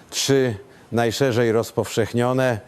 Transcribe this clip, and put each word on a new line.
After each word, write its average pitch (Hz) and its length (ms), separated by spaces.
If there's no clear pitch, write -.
trzy 131 460
najszerzej 117 600
rozpowszechnione 120 1160